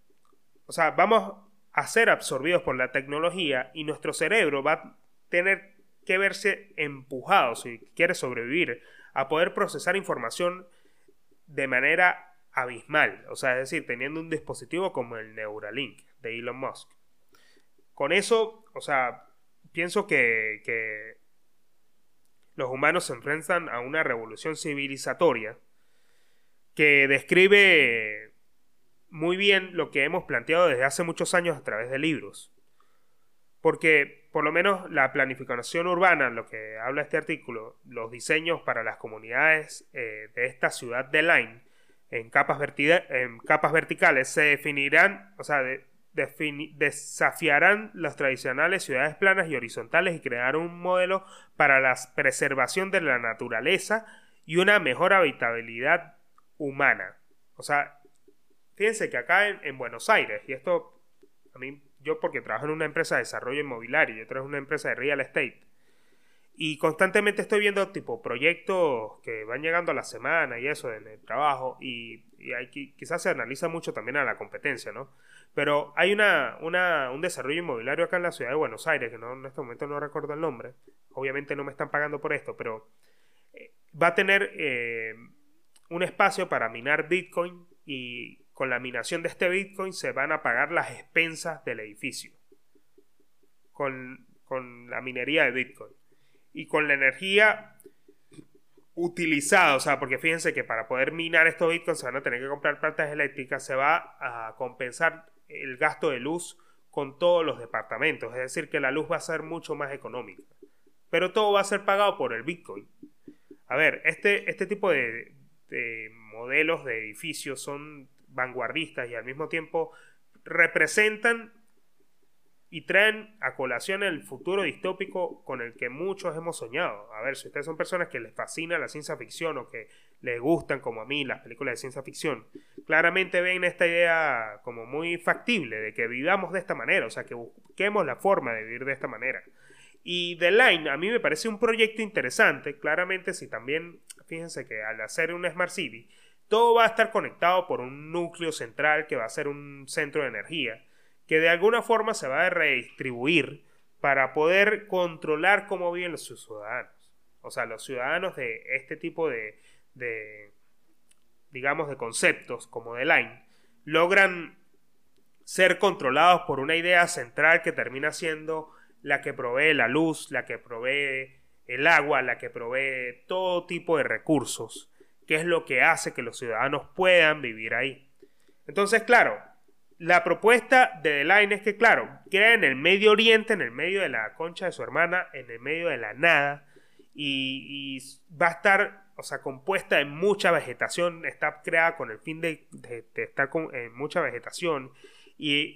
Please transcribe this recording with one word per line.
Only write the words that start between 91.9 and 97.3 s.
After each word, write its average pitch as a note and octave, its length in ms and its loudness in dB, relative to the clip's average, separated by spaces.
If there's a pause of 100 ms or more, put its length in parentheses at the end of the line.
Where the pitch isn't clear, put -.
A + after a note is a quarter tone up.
Con, C3 560 -8 (180)
con A#2+ 460 -12
la A#2+ 100 -8
minería C3 440 0
de B2+ 80 2
Bitcoin. B2 400 -6 (600)
Y D#3 140 -12
con D3+ 220 0
la C#3+ 60 4
energía F#3+ 800 2 (1200)